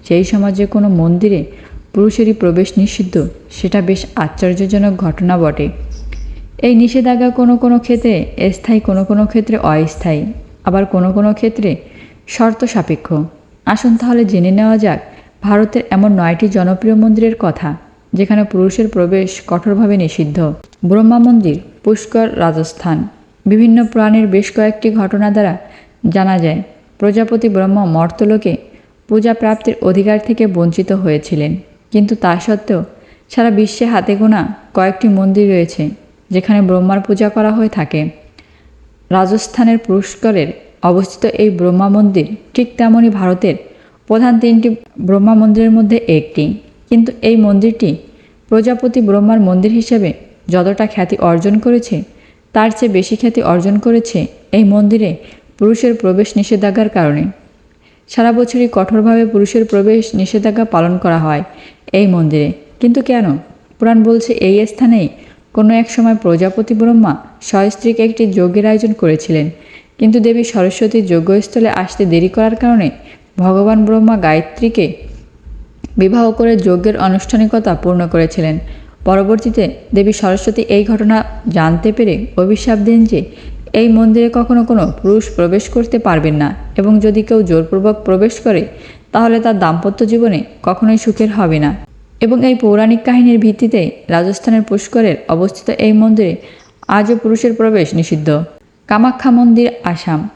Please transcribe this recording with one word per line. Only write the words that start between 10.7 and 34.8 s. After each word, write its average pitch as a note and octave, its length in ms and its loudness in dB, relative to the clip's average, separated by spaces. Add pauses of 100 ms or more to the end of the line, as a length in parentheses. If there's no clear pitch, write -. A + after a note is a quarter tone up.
কোনো F#3 300 0
কোনো G#3 220 2
ক্ষেত্রে A3 320 -2 (640)
শর্ত A3+ 260 0 (120)
সাপেক্ষ। E3 360 -4 (580)
আসুন A3+ 340 0
তাহলে A#3+ 240 0
জেনে F#3 340 0
নেওয়া A3 260 2
যাক E3+ 160 0 (420)
ভারতের G#3 480 0
এমন G3 280 2
নয়টি E3+ 280 0 (100)
জনপ্রিয় F#3+ 460 0
মন্দিরের A3 420 2
কথা, E3 240 -4 (440)
যেখানে G3+ 300 0 (100)
পুরুষের G3 420 0
প্রবেশ F#3 340 0 (220)
কঠোরভাবে G3+ 460 0
নিষিদ্ধ। D#3+ 420 -2 (500)
ব্রহ্মা A3 380 4
মন্দির, G3+ 300 2 (260)
পুষ্কর, A3+ 440 -2 (160)
রাজস্থান। D#3+ 560 -4 (480)
বিভিন্ন A3+ 320 4 (120)
পুরাণের A3 440 2
বেশ G3+ 220 0
কয়েকটি G#3+ 320 0 (120)
ঘটনা G#3 300 -2
দ্বারা G3+ 240 0 (600)
জানা F#3+ 300 0
যায়, D#3+ 160 -2 (380)
প্রজাপতি A3+ 500 0
ব্রহ্মা G3 360 0 (120)
মর্তলোকে G#3 560 0 (560)
পূজা A3 260 2
প্রাপ্তির A3 480 -2
অধিকার G3+ 440 2
থেকে A3+ 180 0 (120)
বঞ্চিত E3+ 360 0
হয়েছিলেন, D#3 600 -2 (380)
কিন্তু G#3 220 0 (100)
তা - 100 2 (120)
সত্ত্বেও G#3 360 -2 (500)
সারা A#3 200 2
বিশ্বে G#3+ 360 0
হাতে G#3 340 -2
গোনা G#3+ 220 2 (320)
কয়েকটি F#3+ 320 0 (120)